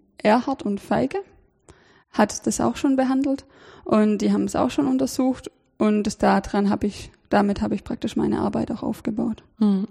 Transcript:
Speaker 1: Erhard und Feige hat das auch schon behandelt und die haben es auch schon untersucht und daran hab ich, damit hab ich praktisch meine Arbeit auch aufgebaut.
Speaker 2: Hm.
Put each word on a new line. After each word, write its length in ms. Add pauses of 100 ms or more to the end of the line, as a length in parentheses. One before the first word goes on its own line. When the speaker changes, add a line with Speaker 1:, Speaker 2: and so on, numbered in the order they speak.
(180)
Speaker 1:
Erhard 460
und 160
Feige 380 (960)
hat 360
das 140
auch 160
schon 180
behandelt 500 (380)
und 360
die 120
haben 140
es 100
auch 160
schon 160
untersucht 640 (260)
und 460
daran 460
hab 140
ich, 280 (180)
damit 320
hab 120
ich 100
praktisch 320
meine 240
Arbeit 320
auch 120
aufgebaut. 600 (160)
Speaker 2:
Hm. 320